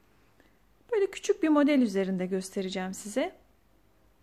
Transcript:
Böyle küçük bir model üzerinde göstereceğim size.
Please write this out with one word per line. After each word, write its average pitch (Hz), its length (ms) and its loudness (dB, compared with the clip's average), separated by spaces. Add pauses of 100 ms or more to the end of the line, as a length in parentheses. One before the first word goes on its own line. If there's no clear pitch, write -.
(920)
Böyle 392 180 2
küçük - 320 -2
bir 320 60 2
model 294 340 4
üzerinde 190 440 0
göstereceğim 190 680 -6
size. 262 420 -6 (880)